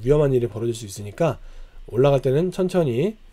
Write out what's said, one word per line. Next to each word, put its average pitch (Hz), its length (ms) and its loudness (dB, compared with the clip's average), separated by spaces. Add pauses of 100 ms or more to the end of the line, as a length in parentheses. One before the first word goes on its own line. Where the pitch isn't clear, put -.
위험한 143 300 4
일이 120 140 2
벌어질 117 280 -4
수 113 120 -12
있으니까 104 520 -4 (480)
올라갈 135 340 4
때는 147 300 2
천천히, 180 680 0 (160)